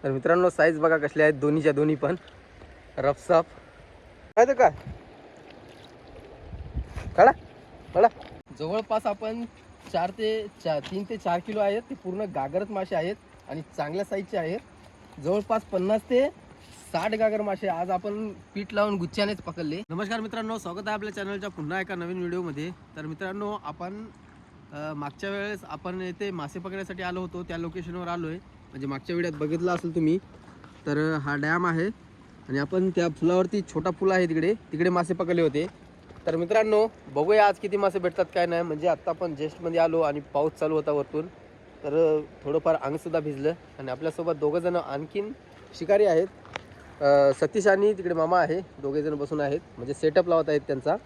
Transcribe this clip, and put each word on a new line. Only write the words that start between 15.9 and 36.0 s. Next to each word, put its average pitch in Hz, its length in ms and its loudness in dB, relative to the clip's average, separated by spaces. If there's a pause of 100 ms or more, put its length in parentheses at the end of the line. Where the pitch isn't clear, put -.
ते 262 200 4 (640)
साठ 180 200 -2
गागर 214 280 2
मासे 196 260 -4
आज 175 240 -2
आपण 208 420 -4 (220)
पीठ 202 180 -8
लावून 202 240 2
गुच्छानेच 202 440 -2
पकडले. 165 480 -6
नमस्कार 202 300 -4
मित्रांनो, 220 380 -6
स्वागत 185 280 -8
आहे 214 80 -2
आपल्या 208 200 -6
चॅनलच्या 202 360 -6
पुन्हा 175 320 -6
एका 190 140 -6
नवीन 175 220 -6
व्हिडिओमध्ये. 175 540 -6 (240)
तर 156 60 -12
मित्रांनो, 196 640 -8
आपण, 202 420 -10 (680)
अ, 151 200 -8
मागच्या 147 360 -10
वेळेस 202 340 -8
आपण 180 380 -10
येथे 185 300 -6
मासे 170 280 -8
पकडण्यासाठी 185 440 -10
आलो 180 180 -4
होतो, 180 220 -8
त्या 170 140 -8
लोकेशनवर 170 500 -8
आलो 170 200 -6
आहे. 165 120 -8 (300)
म्हणजे 139 180 -10
मागच्या 139 280 -6
व्हिडिओत 170 240 -2
बघितलं 170 360 0
असेल 170 200 -4
तुम्ही, 165 220 4 (680)
तर 151 360 0
हा 143 140 -2
डॅम 160 300 0
आहे 170 220 0 (600)
आणि 139 100 0
आपण 185 300 2
त्या 170 180 2
पुलावरती, 180 540 2
छोटा 170 280 -4
पूल 190 220 0
आहे 185 180 4
तिकडे, 160 240 2
तिकडे 175 360 0
मासे 180 240 0
पकडले 170 280 0
होते. 151 260 2 (580)